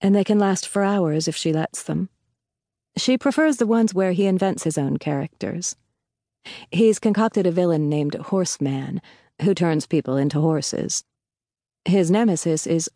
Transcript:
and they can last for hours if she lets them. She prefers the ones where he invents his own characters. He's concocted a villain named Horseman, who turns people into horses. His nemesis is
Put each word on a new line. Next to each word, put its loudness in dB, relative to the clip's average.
and 4
they 4
can 2
last 0
for 0
hours 0
if -4
she -2
lets -4
them. -4
She 0
prefers 0
the 2
ones 2
where 0
he 0
invents 0
his -2
own -2
characters. -6
He's 4
concocted 2
a 2
villain 2
named -2
Horseman, -4
who 2
turns 0
people -2
into 0
horses. -2
His 2
nemesis 2
is 0